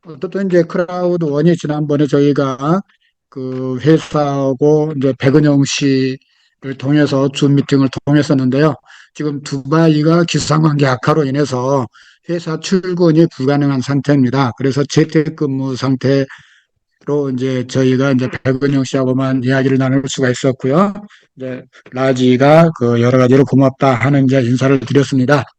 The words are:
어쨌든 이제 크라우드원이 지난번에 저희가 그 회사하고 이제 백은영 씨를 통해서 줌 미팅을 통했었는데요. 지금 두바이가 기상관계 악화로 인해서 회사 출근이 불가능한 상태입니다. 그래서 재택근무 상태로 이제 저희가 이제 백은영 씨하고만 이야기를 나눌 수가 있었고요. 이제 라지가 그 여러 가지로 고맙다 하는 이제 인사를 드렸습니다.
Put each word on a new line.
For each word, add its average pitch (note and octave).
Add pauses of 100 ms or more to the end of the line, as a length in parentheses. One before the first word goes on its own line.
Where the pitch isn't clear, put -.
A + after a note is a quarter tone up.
어쨌든 F#3
이제 F3
크라우드원이 E3+
지난번에 D3+
저희가 C#3+ (480)
그 C3
회사하고 D3
이제 C3+
백은영 C#3+
씨를 C3+
통해서 C#3+
줌 C#3
미팅을 C3+ (160)
통했었는데요. C#3 (380)
지금 D3
두바이가 D#3
기상관계 D3
악화로 D3
인해서 C3 (420)
회사 E3
출근이 F3
불가능한 C#3
상태입니다. C3+
그래서 C3+
재택근무 D3
상태로 C3 (1080)
이제 B2+
저희가 C3
이제 B2 (140)
백은영 C3+
씨하고만 C3
이야기를 C3+
나눌 C3+
수가 C3
있었고요. C#3 (440)
이제 B2+ (280)
라지가 C3
그 A#2+
여러 B2
가지로 B2+
고맙다 C3+
하는 C3+
이제 C3+
인사를 C3
드렸습니다. C3 (160)